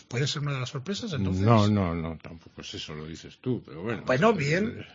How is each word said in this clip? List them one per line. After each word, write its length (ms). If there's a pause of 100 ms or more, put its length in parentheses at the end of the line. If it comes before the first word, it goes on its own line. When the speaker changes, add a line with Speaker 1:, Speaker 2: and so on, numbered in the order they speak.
Speaker 1:
puede 200
ser 160
una 100
de 80
las 80
sorpresas, 440
entonces. 320
Speaker 2:
No, 240
no, 260
no, 280
tampoco 380
es 140
eso, 200
lo 120
dices 340
tú, 260
pero 160
bueno. 240
Speaker 1:
Bueno, 240
Speaker 2:
Eh, 60
Speaker 1:
bien. 440
Speaker 2:
eh. 140